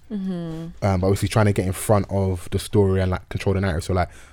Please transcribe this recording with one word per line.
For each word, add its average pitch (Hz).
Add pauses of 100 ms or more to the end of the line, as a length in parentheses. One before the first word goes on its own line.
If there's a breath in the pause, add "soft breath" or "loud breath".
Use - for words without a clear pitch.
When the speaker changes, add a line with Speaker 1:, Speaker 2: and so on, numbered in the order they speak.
(120)
Speaker 1:
Mm-hmm. 190 (500)
Speaker 2:
Um, 196
but -
obviously 98
trying 110
to 101
get 95
in 98
front 101
of 95
the 98
story 95
and, 92
like, -
control 98
the 92
narrative. 87
So, 92
like, 87 (240 loud breath)